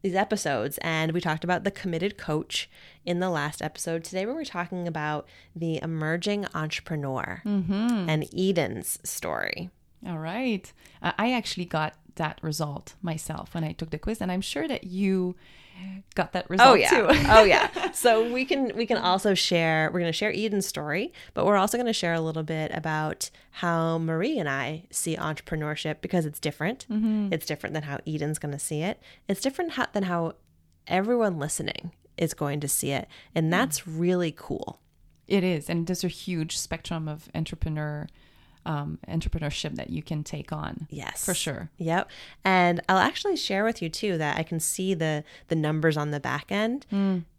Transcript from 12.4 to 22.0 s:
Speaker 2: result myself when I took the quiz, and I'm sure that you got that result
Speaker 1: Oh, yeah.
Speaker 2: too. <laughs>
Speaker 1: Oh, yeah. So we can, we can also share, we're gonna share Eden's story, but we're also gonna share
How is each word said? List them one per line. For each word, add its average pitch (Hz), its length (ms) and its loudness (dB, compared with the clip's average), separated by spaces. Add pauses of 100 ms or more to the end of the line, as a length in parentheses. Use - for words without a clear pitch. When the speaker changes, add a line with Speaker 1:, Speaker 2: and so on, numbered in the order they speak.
Speaker 2:
result 151 600 -6
myself 160 520 -8
when 165 100 -2
I 156 80 -4
took 160 180 -8
the 156 80 -6
quiz, 220 220 -6
and 185 120 -2
I'm 185 80 -2
sure 302 280 -4
that - 160 -4
you 185 520 0 (800)
got - 180 -2
that - 180 -4
result 226 200 12
Speaker 1:
Oh, 240 40 12
yeah. - 160 6
Speaker 2:
too. 226 180 6
<laughs> - 200 6
Speaker 1:
Oh, 220 160 12
yeah. 349 480 4
So 233 380 4
we 254 140 0
can, 269 320 0
we 233 100 0
can 233 120 2
also 190 360 4
share, 160 580 2
we're 180 80 0
gonna 170 120 0
share 208 200 0
Eden's 202 340 0
story, 165 460 -4 (220)
but - 120 2
we're 202 100 6
also 208 220 2
gonna 240 160 0
share 170 200 0